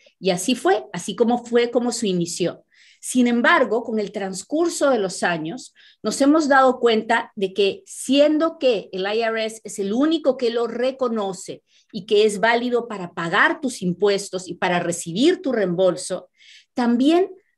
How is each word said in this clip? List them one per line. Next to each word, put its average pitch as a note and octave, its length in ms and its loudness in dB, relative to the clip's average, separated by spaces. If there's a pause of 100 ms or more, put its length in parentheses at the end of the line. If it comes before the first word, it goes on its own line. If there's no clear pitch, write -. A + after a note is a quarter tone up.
(200)
Y F#3 100 -2
así F3+ 240 0
fue, F#4 400 0
así F3+ 220 -8
como A#3+ 280 0
fue A#3+ 280 0
como A#3+ 200 0
se A3+ 160 -4
inició. F3 580 -4 (340)
Sin B3 280 0
embargo, A#3+ 560 2
con A3 160 -4
el F#3+ 120 -4
transcurso C#4+ 800 -2
de B3 100 2
los F#3+ 240 -4
años, F3 500 -6 (280)
nos G#3+ 200 -4
hemos D4 260 4
dado C4 320 6
cuenta A#3 560 0
de F#3+ 180 -4
que G3 320 0
siendo D4+ 760 2
que A#3 320 0
el F#3+ 140 -4
I G#3+ 180 -2
R A3+ 220 -2
S A3 180 -10
es G#3 160 -12
el G3 140 -4
único D4 440 2
que A#3+ 120 0
lo A#3 180 0
reconoce A3+ 960 -4 (280)
y G3 160 -10
que G#3+ 180 6
es G3+ 140 0
válido A#3 480 0
para F#3+ 260 -10
pagar A#3 480 0
tus B3+ 200 -6
impuestos G3 680 -2
y E3+ 80 -12
para F3+ 240 0
recibir F3 640 0
tu C4 120 -2
reembolso, F#3 760 -2 (440)
también C4 580 2 (260)